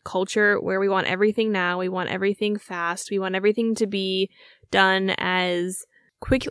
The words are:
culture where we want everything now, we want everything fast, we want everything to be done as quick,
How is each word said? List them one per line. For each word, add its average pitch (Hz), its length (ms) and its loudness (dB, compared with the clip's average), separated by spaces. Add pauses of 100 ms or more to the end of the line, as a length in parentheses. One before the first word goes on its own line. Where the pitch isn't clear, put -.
culture 202 580 0
where 190 180 -2
we 196 80 2
want 190 200 2
everything 214 440 2
now, 180 280 0
we 185 100 -2
want 185 200 -4
everything 202 480 0
fast, 175 540 -6
we 196 80 -2
want 190 160 -4
everything 214 400 2
to 214 120 0
be 190 420 0 (400)
done 190 480 4
as 180 680 -2 (340)
quick, - 320 0